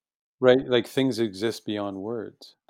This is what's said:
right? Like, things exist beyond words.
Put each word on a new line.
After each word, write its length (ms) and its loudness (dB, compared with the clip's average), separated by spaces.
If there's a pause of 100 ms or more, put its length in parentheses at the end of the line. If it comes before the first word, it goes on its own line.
(380)
right? 300 6
Like, 180 2
things 320 -2
exist 460 -4
beyond 320 -6
words. 580 -10 (140)